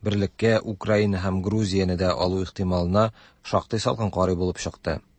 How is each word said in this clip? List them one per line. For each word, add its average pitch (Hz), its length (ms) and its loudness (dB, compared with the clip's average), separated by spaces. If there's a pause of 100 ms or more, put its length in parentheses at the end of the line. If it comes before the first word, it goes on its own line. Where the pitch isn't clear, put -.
берлеккә 104 580 2
Украина 104 560 0
һәм 95 240 -2
Грузияне 95 560 0
дә 90 140 2
алу 92 320 0
ихтималына 90 680 0 (300)
шактый - 380 -2
салкын 110 320 -2
карый 92 240 2
булып 90 240 -2
чыкты. - 400 -6 (200)